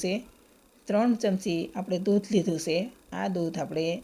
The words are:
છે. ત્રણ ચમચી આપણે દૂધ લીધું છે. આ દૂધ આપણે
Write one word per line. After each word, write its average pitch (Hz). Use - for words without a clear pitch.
છે. 185
ત્રણ 226
ચમચી 190
આપણે 185
દૂધ 202
લીધું 170
છે. 165
આ 196
દૂધ 170
આપણે 156